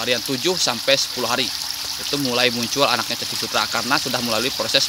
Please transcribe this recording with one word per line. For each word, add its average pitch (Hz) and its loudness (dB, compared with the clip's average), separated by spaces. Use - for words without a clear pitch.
harian, 120 2
tujuh 143 0
sampai 135 2
sepuluh 123 -2
hari. 120 0
Itu - -4
mulai 123 4
muncul 120 2
anaknya 117 0
cacing - -4
sutra 110 0
karena 120 2
sudah 123 -2
melalui 117 0
proses 113 2